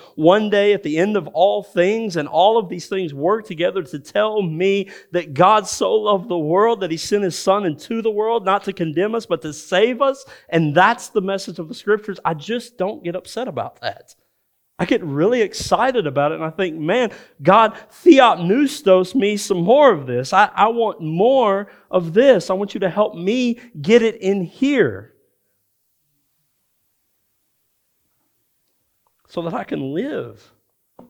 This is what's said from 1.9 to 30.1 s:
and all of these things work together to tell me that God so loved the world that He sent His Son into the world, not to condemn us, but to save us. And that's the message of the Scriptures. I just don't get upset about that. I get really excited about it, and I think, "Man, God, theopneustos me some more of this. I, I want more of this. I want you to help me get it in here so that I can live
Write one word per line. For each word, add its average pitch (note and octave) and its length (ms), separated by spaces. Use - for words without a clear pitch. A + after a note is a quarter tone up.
and D3 120
all G3+ 300
of G3 120
these F3+ 180
things F#3 260
work F#3 320
together F#3 380
to D3 160
tell G#3+ 420
me F#3+ 480
that D#3 240
God G3 320
so G3 260
loved G#3 340
the F3+ 120
world G3 420
that F3+ 80
He E3 80
sent G3+ 260
His F3 140
Son G3 300
into A3+ 340
the A3 80
world, A3 340
not F#3+ 200
to G3 100
condemn F3 400
us, A3+ 140
but E3 160
to D3+ 100
save A3+ 480
us. C4+ 240
And D#3+ 240
that's G3+ 360
the G#3+ 120
message F#3+ 380
of E3 80
the - 80
Scriptures. G#3 500
I D#3+ 80
just A3 440
don't G3+ 260
get E3+ 120
upset A#3+ 320
about B2+ 340
that. - 340
I F3+ 60
get A#3 180
really F3 380
excited G#3+ 680
about C#3+ 240
it, D#3+ 40
and D#3+ 80
I D#3+ 80
think, F3 240
"Man, G3 360
God, G#3+ 340
theopneustos G3+ 1120
me G#3 200
some G3+ 220
more A#3+ 340
of D3 140
this. B2 280
I, G3 200
I G3 140
want A3+ 340
more G3+ 680
of E3+ 240
this. A#3 360
I G3 40
want G3 220
you G3 60
to F#3+ 80
help G#3 260
me A#3 440
get G#3+ 240
it A3+ 180
in F#3+ 220
here D#3+ 720
so - 140
that E3 140
I G3+ 80
can C#3 320
live E3 560